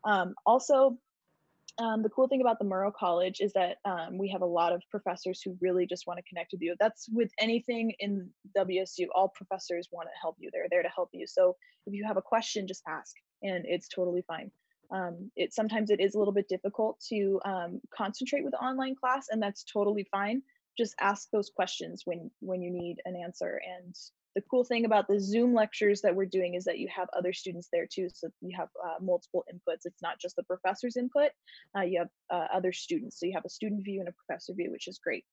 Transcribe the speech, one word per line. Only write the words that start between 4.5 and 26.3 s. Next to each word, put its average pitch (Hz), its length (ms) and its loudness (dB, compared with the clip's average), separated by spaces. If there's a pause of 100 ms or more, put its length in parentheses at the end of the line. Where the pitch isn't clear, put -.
of 175 180 -2
professors 190 500 -4
who 185 200 -6
really 180 260 2
just - 180 -6
wanna 175 220 -8
connect 170 240 -10
with 180 100 -8
you. 170 160 -2
That's 220 320 2
with 226 300 2
anything 226 600 0
in 196 300 -4 (240)
W 185 280 2
S - 180 -6
U, 175 160 0
all 190 140 6
professors 180 600 -6
wanna 165 180 -10 (120)
help 165 180 -4
you. - 120 -10
They're 170 180 -4
there 175 140 4
to 170 60 0
help 180 240 -2
you. 180 120 -8
So 180 300 4 (320)
if 202 60 -6
you 202 100 -4
have 208 140 0
a 190 40 2
question, 226 460 0
just - 200 -10
ask, - 280 -10 (280)
and 185 220 -4
it's 180 220 -2
totally 180 360 -2
fine. 160 280 -10 (400)
Um, 180 460 -6
it, - 160 0
sometimes 214 360 0
it 202 120 4
is 196 140 4
a - 20 2
little 202 160 4
bit 202 160 0
difficult 208 500 -2 (100)
to, 196 360 2
um, 180 340 -4 (160)
concentrate 247 480 -2
with 269 120 -2
online 262 400 -2
class, 262 340 0
and 220 120 0
that's 202 220 -4
totally 202 480 0
fine. 104 300 0 (360)
Just 226 220 0
ask 202 320 0
those 208 180 0
questions 180 560 -4
when, 165 240 -6 (120)
when 185 200 -4
you 175 100 -6
need 175 340 -6
an 180 100 -6
answer. 175 460 -6 (160)
And 180 180 -16 (400)
the 202 140 0
cool 247 140 4
thing 233 220 2
about 214 220 4
the 202 120 4
Zoom 233 340 4
lectures 214 480 4
that 185 140 4
we're 196 100 2
doing 185 280 0